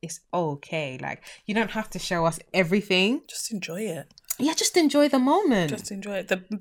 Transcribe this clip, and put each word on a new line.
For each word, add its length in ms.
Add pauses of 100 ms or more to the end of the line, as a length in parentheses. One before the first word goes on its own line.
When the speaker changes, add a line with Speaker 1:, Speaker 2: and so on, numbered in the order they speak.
Speaker 1:
It's 200 (120)
okay. 640
Like, 220 (240)
you 80
don't 180
have 200
to 80
show 260
us 140 (120)
everything. 760
Speaker 2:
Just 240
enjoy 300
it. 300 (280)
Speaker 1:
Yeah, 140
just 240
enjoy 320
the 100
moment. 500
Speaker 2:
Just 220
enjoy 280
it. 100
The, 140 (180)